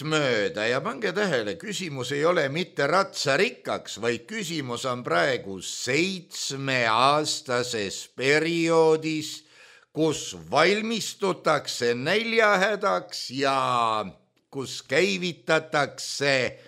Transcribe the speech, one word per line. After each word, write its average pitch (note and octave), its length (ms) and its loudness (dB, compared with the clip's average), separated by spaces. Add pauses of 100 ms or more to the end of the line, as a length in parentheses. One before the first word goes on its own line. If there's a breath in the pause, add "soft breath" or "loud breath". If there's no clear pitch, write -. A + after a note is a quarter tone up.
mööda A#2+ 560 2
ja A#2+ 160 2
pange G#3+ 320 -4
tähele, C3 480 0
küsimus C#3+ 560 -6
ei C#3+ 80 0
ole E3 240 4
mitte D3 400 -2
ratsarikkaks, D#3+ 1120 0
vaid A#2 300 -2
küsimus D3+ 580 -6
on B2 160 -4
praegu C3 560 0
seitsmeaastases C3 2500 -2
perioodis, D#3+ 1300 2 (480 loud breath)
kus - 560 -2
valmistutakse F3 1500 0
näljahädaks G3 1400 0
ja B2 720 2 (460)
kus B2+ 340 -8
käivitatakse D#3 1800 0